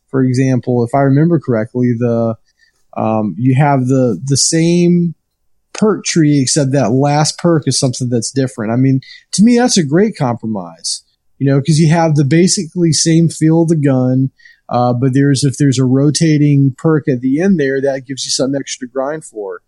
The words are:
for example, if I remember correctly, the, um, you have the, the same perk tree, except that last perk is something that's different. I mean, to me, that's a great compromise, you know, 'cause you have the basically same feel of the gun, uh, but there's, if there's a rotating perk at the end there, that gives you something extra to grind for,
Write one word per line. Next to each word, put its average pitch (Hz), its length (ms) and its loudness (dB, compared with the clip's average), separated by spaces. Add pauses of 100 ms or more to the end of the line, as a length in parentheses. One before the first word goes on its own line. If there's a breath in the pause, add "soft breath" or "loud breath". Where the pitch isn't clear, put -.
for 135 140 -2
example, 127 640 0
if - 100 -10
I 139 60 2
remember 147 380 2
correctly, 123 580 -2
the, 117 380 -2 (600)
um, 110 420 -2
you 127 180 2
have 139 320 2
the, 127 360 0
the 139 140 -2
same 175 800 0 (580)
perk 202 300 -2
tree, 147 380 2
except 131 320 0
that 123 180 2
last 143 460 0
perk 170 280 0
is 131 140 -2
something 127 300 -2
that's 120 220 -4
different. 117 420 -4
I - 20 0
mean, 131 240 2 (320 loud breath)
to 185 120 2
me, 240 140 4
that's 247 200 2
a 165 80 0
great 175 320 0
compromise, 107 840 -6 (360)
you 135 80 0
know, 139 140 2
'cause 151 180 0
you 170 100 4
have 165 260 2
the 147 100 2
basically 170 640 0
same 165 380 2
feel 160 340 2
of 160 60 -2
the 170 80 2
gun, 131 540 0 (380 soft breath)
uh, 123 240 0
but 123 200 0
there's, 139 300 2
if 135 140 0
there's 135 220 2
a 131 60 2
rotating 143 920 2
perk 156 300 0
at 127 140 -2
the 131 180 -2
end 190 200 2
there, 135 220 -2
that 135 240 -4
gives 135 200 -10
you - 60 -8
something 139 280 -2
extra - 280 -12
to 117 40 -16
grind 143 340 -6
for, 98 420 -12